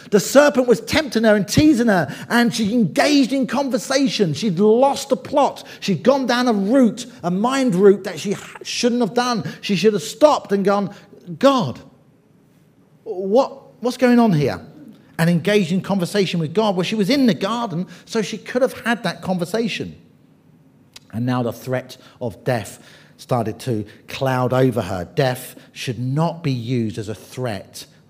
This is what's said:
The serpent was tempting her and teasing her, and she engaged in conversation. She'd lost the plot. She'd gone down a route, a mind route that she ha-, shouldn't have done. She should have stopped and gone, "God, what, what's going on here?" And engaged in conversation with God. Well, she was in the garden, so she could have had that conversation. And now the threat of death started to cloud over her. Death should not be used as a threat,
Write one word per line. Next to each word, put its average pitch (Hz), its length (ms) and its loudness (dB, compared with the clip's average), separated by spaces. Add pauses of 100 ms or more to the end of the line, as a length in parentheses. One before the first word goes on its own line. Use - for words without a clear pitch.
(120)
The 196 100 4
serpent 262 460 4
was 233 120 4
tempting 247 440 -2
her 214 120 6
and 208 120 0
teasing 285 400 4
her, 185 280 2 (140)
and 240 240 2
she 214 200 -2
engaged 262 600 2
in 269 120 0
conversation. 247 880 0
She'd 180 260 -2
lost 226 500 4
the 254 80 2
plot. - 480 -2 (160)
She'd 185 200 -2
gone 269 260 2
down 247 200 0
a 233 60 2
route, 208 520 2 (180)
a 170 80 -2
mind 240 440 0
route 196 300 6
that 175 140 -10
she 190 140 -4
ha-, - 300 -12
shouldn't 240 380 -2
have 202 120 -2
done. 240 300 -2 (180)
She 202 140 -2
should 208 180 2
have 196 80 -4
stopped - 520 2
and 202 100 0
gone, 202 320 0 (420)
"God, 247 420 0 (1200)
what, 202 800 -2
what's 240 140 -2
going 247 220 6
on 226 120 6
here?" 123 340 0 (540)
And 165 100 4
engaged 175 420 2
in 185 100 0
conversation 185 580 -2
with 165 140 -4
God. 208 220 0
Well, 180 80 0
she 214 120 -4
was 196 140 0
in 269 160 2
the 214 80 4
garden, 190 540 -6 (180)
so 226 160 -4
she 208 160 -8
could - 240 -6
have - 200 0
had 233 220 -2
that 170 180 -6
conversation. 180 800 -4 (1120)
And 113 140 -4
now 127 180 0
the 113 80 -2
threat 127 460 -8 (240)
of 120 220 -8
death 120 380 -4 (380)
started 110 400 -4
to 110 240 -4 (240)
cloud 127 460 -2
over 127 260 2
her. 92 240 -6 (120)
Death 127 440 -4 (120)
should - 260 -10
not 151 460 -4
be 143 80 -2
used 117 480 -4
as 104 100 -10
a 104 60 -10
threat, - 720 -12 (220)